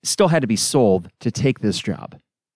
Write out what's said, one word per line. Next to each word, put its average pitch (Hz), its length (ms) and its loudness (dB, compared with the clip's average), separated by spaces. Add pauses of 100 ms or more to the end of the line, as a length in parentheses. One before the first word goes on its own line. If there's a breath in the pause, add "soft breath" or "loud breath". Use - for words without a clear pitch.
still - 240 2
had 160 140 2
to 127 40 -2
be 110 100 0
sold 98 540 2 (100)
to 123 100 -2
take 131 280 -2
this 107 200 -2
job. - 400 -10 (360)